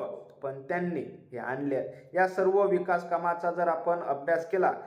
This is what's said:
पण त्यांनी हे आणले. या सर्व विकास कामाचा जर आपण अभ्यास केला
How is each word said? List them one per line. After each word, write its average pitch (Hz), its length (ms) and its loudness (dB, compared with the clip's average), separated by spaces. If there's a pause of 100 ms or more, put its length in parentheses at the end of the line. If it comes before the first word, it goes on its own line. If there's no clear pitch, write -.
(420)
पण 135 200 -8
त्यांनी 175 680 -4
हे 123 60 -10
आणले. 131 760 -4
या 185 140 4
सर्व 190 400 4
विकास 175 420 0
कामाचा 175 400 0
जर 170 180 0
आपण 170 300 2
अभ्यास 165 520 -2
केला 180 220 4 (140)